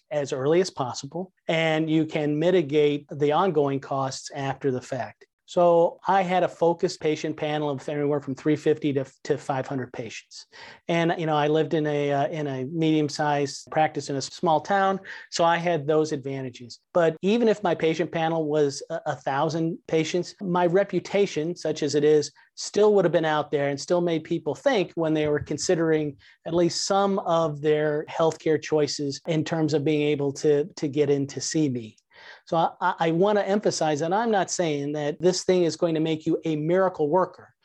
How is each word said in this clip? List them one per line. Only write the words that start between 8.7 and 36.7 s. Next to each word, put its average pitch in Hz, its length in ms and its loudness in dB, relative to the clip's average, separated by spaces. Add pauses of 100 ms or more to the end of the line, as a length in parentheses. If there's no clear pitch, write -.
to, 135 100 -2 (200)
to 147 120 0
five 131 300 -4
hundred 127 260 -6
patients. - 540 -14 (420)
And, 170 300 2
you 165 80 -4
know, 156 100 0
I 147 120 2
lived 151 260 2
in 151 140 2
a, 143 240 0
uh, 143 160 0
in 160 180 -2
a 131 200 -4
medium-sized 151 1080 0
practice 151 400 0
in 139 40 -4
a 135 60 -4
small 156 400 0
town. 190 380 0 (320)
So - 120 0
I 170 140 4
had 170 300 -2
those 156 240 2
advantages. 131 720 -10 (120)
But 165 300 4
even 226 240 2
if 202 160 2
my 175 100 2
patient 160 380 -2
panel 165 340 -2
was 147 460 0
a, 165 160 -6
a 143 80 -4
thousand 156 720 -2
patients, 165 520 -2
my 180 280 2
reputation, 180 880 0
such 156 260 -4
as 143 140 0
it 147 80 2
is, 151 280 4 (220)
still 208 400 2
would 190 120 6
have 170 60 2
been 160 140 2
out 151 240 0
there 143 200 0
and 143 120 -4
still 175 200 2
made 165 220 0
people 165 300 -4
think 220 400 0
when 156 220 0
they 151 120 2
were 147 120 0
considering 156 760 0 (300)
at 165 80 -8
least 175 320 0
some 196 320 2
of 165 420 0
their 151 480 0
healthcare 156 540 0
choices 143 640 -2
in 156 160 0
terms 156 300 0
of 151 100 2
being 151 200 0
able 143 280 0
to, 147 340 2 (100)
to 160 120 -6
get 143 220 0
in 139 160 2
to 139 160 -10
see 156 280 0
me. 117 280 -8 (460)
So 170 140 -2
I, 165 120 2 (120)
I, 185 180 0
I 170 120 2
wanna 202 300 2
emphasize 175 600 0
that 165 100 -2
I'm 226 180 0
not 190 220 0
saying 147 400 -2
that 147 300 -4
this 180 240 0
thing 185 180 4
is 156 140 0
going 170 160 0
to 156 80 0
make 160 240 -2
you 160 180 0
a 156 140 -2
miracle 170 500 0